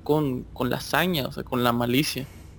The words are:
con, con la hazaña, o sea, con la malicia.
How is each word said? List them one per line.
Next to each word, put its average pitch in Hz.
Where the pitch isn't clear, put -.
con, 143
con 127
la 127
hazaña, 151
o 143
sea, -
con 123
la 120
malicia. 123